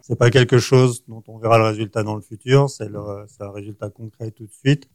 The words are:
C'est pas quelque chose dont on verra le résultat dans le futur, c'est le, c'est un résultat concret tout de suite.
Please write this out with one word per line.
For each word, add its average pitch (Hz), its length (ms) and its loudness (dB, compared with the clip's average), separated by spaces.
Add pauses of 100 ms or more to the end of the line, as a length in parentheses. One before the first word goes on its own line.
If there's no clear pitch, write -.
C'est 120 160 -6
pas 120 120 4
quelque 123 280 4
chose 127 500 2
dont 113 180 -20
on 110 120 -20
verra 113 200 4
le 110 60 4
résultat 110 380 -4
dans 107 120 -6
le 104 80 -10
futur, 131 480 0
c'est 107 180 -12
le, 104 120 -12 (260)
c'est 104 180 -16
un 101 60 -12
résultat 104 400 -12
concret 110 400 -14
tout 113 140 -18
de 98 80 -20
suite. 143 320 0 (100)